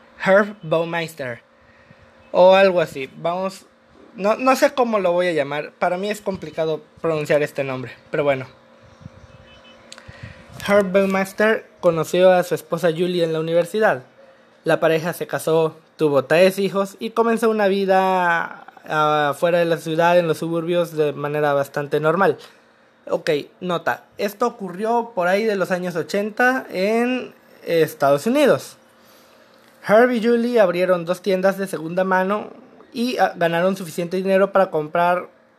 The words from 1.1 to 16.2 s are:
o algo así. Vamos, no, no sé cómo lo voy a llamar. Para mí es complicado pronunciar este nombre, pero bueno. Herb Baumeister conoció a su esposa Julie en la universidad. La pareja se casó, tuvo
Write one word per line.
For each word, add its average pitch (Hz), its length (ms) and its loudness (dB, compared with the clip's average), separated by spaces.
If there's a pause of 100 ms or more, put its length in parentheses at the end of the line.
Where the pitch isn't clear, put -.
o 185 220 6
algo 190 260 4
así. 143 380 -4
Vamos, 180 480 -8 (500)
no, 202 200 0
no 262 200 2
sé 285 180 2
cómo 233 260 0
lo 185 140 2
voy 180 140 2
a 175 60 0
llamar. 147 460 -4
Para 180 180 0
mí 202 120 -6
es 208 120 -8
complicado 160 600 -6 (200)
pronunciar 151 400 0
este 147 220 -4
nombre, 131 280 -8 (200)
pero 156 120 -2
bueno. 135 220 0 (2250)
Herb 202 260 2
Baumeister 196 760 0 (140)
conoció 180 520 4
a 180 120 4
su 175 100 -6
esposa 165 380 -2
Julie 175 320 -2
en 160 100 -2
la 160 60 -4
universidad. 170 640 0 (600)
La 160 160 2
pareja 160 320 0
se 160 140 -10
casó, 160 500 -2 (220)
tuvo 143 280 2